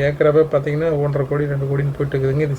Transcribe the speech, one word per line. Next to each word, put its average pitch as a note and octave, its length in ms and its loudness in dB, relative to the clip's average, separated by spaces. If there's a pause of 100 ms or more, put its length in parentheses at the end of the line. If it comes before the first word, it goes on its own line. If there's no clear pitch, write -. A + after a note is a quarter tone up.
ஏக்கராவே D3 440 4
பார்த்தீங்கன்னா D3+ 380 0 (140)
ஒன்றரை C#3 260 0
கோடி, C#3+ 220 0
ரெண்டு C#3 180 -2
கோடின்னு C#3 280 -2
போயிட்டு C#3 180 -2
இருக்குதுங்க. C3+ 320 0
இது C#3 120 -2